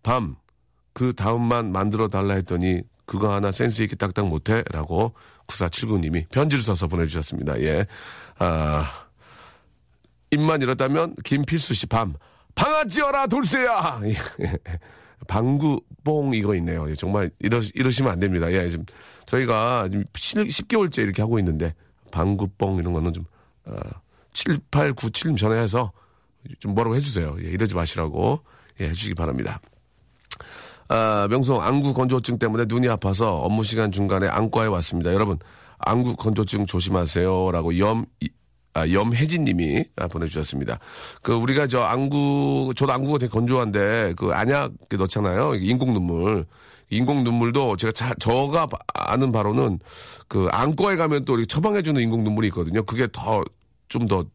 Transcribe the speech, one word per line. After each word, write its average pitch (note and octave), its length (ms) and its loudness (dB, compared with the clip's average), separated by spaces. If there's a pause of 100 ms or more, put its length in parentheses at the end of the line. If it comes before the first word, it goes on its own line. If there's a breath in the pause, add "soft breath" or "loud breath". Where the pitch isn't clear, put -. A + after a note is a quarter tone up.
밤 A2 320 0 (560)
그 B2 200 -2
다음만 A#2 600 0
만들어 G#2 340 0
달라 G2 280 0
했더니 F2+ 480 0 (240)
그거 G2+ 280 0
하나 G2+ 160 0
센스 A2 320 0
있게 - 140 -4
딱딱 G2 320 -2
못해? D#2+ 420 0
라고 E2 420 -2 (340 loud breath)
구사칠구 F#2+ 520 -2
님이 D#2+ 320 -2
편지를 C#3 320 2
써서 F#2 240 0
보내주셨습니다. D#2 760 -2
예. D#2 220 2 (540 loud breath)
아, D2+ 500 0 (1400 loud breath)
입만 D3+ 320 2
열었다면 C3+ 600 0
김필수 D3 500 0
씨 - 120 -2
밤. G#2+ 280 0 (400 soft breath)
방아찌어라 C#4 720 2
돌쇠야! A3 760 0
<laughs> G#2 40 -2
예. A2 100 0 (1120 loud breath)
방구뽕 C#3+ 1080 0
이거 G#2 220 0
있네요. E2 340 -2
예, D#2 40 -4
정말 F#2 360 -2 (100)
이러-, A#2 200 0 (140)
이러시면 B2+ 380 0
안 F2 80 -2
됩니다. F2+ 320 0
예, F2+ 160 0
지금 E2+ 160 -6 (420 loud breath)
저희가 A#2 640 0
지금 G2 220 -2
칠, - 380 -2
십 - 180 -4
개월째 F#3 340 2
이렇게 G2+ 200 0
하고 A2+ 160 2
있는데 E2 360 0 (380 soft breath)
방구뽕 G2 680 0
이런 F2 140 -2
거는 E2 200 0
좀, E2+ 120 -8 (420 soft breath)
어, G#1+ 80 -14 (580 soft breath)
칠팔구칠 C#3+ 1040 0
전화해서 A2 560 2 (680 soft breath)
좀 G2+ 140 -4
뭐라고 A2+ 220 2
해주세요. G2 440 -2
예, E2 80 -6
이러지 F#2+ 260 0
마시라고, E2+ 680 0 (400 loud breath)
예, F2 80 -2
해주시기 F2 260 -4
바랍니다. C2 460 -4 (1300 loud breath)
아, G#2+ 420 2
명성 B2+ 320 2
안구 C3+ 320 2
건조증 B2+ 440 0
때문에 A2+ 300 0
눈이 B2 200 2
아파서 G2+ 500 2
업무 G#2 260 0
시간 G#2+ 260 0
중간에 G2 380 0
안과에 A2 380 2
왔습니다. F2 480 0
여러분, G2 240 2 (400 loud breath)
안구 B2 380 0
건조증 G#2 500 0
조심하세요라고 F2+ 1120 0
염-, A2 260 2 (160)
이-, D2+ 80 -4 (460)
아, D#2 140 0
염혜진 A#2+ 560 2
님이, F2 400 2 (120)
아, - 120 -4
보내주셨습니다. D2 680 -4 (440 loud breath)
그, A#2 100 0
우리가 C3 360 2
저 B2 140 0
안구, C#3 920 0
저도 C#3 160 2
안구가 C#3 260 0
되게 A#2+ 120 0
건조한데 A2 880 2
그 F#2+ 140 0
안약 B2+ 480 0
이렇게 - 180 -8
넣잖아요. F#2+ 560 0
이게 F#2+ 120 -2
인공 B2+ 280 2
눈물. F2 500 0 (460 loud breath)
인공 B2+ 340 2
눈물도 A#2+ 520 2
제가 A2 160 -2
자-, A#2+ 260 -4
저가 C#3 480 2
바-, - 100 -8 (160)
아는 B2+ 400 0
바로는 A2 460 2 (500 loud breath)
그 F#2+ 240 2
안과에 D#3 440 2
가면 D3+ 280 0
또 C3 100 0
이렇게 A#2 120 0
처방해주는 D#3+ 560 0
인공 A2+ 220 2
눈물이 G#2+ 240 2
있거든요. E2+ 340 -2
그게 A#2 280 -2
더, A2 320 -2 (460)
좀 A#2+ 180 -2
더 F#2 180 2 (100)